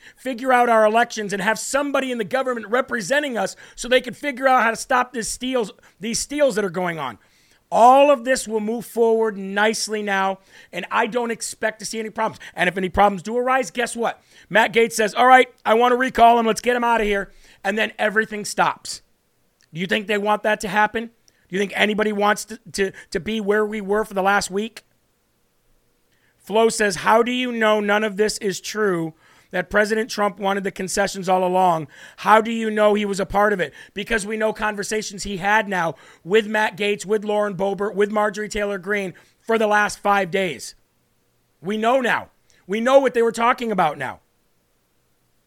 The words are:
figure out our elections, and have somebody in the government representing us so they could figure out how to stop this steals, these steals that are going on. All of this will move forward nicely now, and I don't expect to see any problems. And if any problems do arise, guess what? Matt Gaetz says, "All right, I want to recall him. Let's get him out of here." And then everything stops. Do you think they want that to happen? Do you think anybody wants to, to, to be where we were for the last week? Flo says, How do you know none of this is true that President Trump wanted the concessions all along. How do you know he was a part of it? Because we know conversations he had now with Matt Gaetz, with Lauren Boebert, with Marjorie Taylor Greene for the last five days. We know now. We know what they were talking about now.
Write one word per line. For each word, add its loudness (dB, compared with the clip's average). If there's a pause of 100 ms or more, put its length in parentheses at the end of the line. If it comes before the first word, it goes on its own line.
(160)
figure -4
out 4
our 6
elections, 0
and -4
have 0
somebody -2
in -4
the -4
government -4
representing -2
us -2 (200)
so -10
they 4
could -12
figure -4
out 6
how 2
to -6
stop 0
this -6
steals, -4 (280)
these -6
steals 0
that 0
are -4
going -4
on. -8 (520)
All 8
of 2
this -2
will -2
move -4
forward 0
nicely -2
now, -2 (320)
and -8
I 2
don't -4
expect -6
to -12
see -8
any -8
problems. -4 (160)
And 0
if -4
any -2
problems 2
do -6
arise, 0
guess -6
what? -6 (260)
Matt 2
Gaetz 2
says, 0
"All 4
right, 8 (160)
I 4
want 4
to 2
recall 6
him. 0
Let's 0
get 0
him -2
out 2
of 0
here." -2 (360)
And 0
then -2
everything -2
stops. -2 (720)
Do -8
you -2
think -4
they 0
want 0
that 0
to -4
happen? 0
Do -16
you 0
think -2
anybody 0
wants 0
to, -16 (120)
to, -2 (180)
to -4
be -4
where 0
we -6
were -2
for -14
the -2
last 2
week? -8 (1500)
Flo 2
says, 0
How 4
do -2
you -4
know 2
none 0
of -6
this 0
is -4
true -2 (380)
that -4
President 0
Trump -2
wanted -2
the -4
concessions -4
all 2
along. 2 (300)
How 4
do -6
you -2
know 2
he 0
was -4
a -2
part 2
of -2
it? -4 (200)
Because -4
we -6
know -2
conversations -6
he -8
had 0
now -4 (280)
with 2
Matt -2
Gaetz, -4
with -2
Lauren -2
Boebert, -4
with 2
Marjorie -2
Taylor -4
Greene -4 (260)
for 0
the 2
last 0
five 0
days. -4 (880)
We -4
know 2
now. -2 (380)
We -2
know 4
what 0
they 0
were 2
talking -2
about 0
now. -10 (1300)